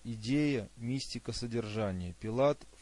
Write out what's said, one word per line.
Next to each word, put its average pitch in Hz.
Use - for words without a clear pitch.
идея, 117
мистика, 120
содержание, 107
Пилат – 131